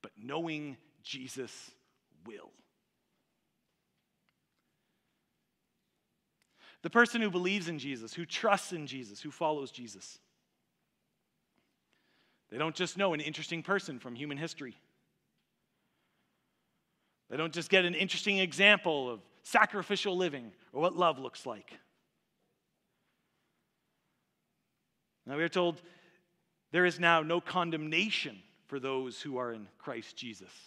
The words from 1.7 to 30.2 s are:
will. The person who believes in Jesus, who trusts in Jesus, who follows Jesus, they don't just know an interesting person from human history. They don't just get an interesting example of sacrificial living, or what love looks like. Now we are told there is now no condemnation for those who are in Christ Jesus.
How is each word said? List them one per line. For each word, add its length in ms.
will. 240
The 80
person 320
who 80
believes 380
in 100
Jesus, 340
who 140
trusts 460
in 160
Jesus, 320
who 100
follows 400
Jesus, 480
they 80
don't 160
just 220
know 180
an 60
interesting 420
person 380
from 160
human 200
history. 400
They 60
don't 180
just 160
get 140
an 100
interesting 440
example 680
of 120
sacrificial 720
living, 340
or 100
what 140
love 220
looks 280
like. 260
Now 100
we 60
are 60
told 320
there 120
is 140
now 240
no 180
condemnation 1000
for 140
those 420
who 140
are 160
in 160
Christ 380
Jesus. 340